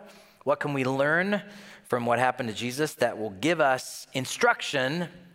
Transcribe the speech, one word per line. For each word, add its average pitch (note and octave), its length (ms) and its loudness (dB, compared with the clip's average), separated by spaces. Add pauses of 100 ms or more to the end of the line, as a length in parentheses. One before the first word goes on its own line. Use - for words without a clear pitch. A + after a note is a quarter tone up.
(440)
What C#3+ 160 2
can D3 140 -2
we C3 100 2
learn D#3+ 560 2 (460)
from A#2+ 180 0
what A#2+ 140 4
happened B2 320 2
to G2+ 40 -4
Jesus B2 400 -4
that A2 220 0
will G#2+ 140 -6
give D3 300 0
us C3 520 0
instruction D3 960 0 (260)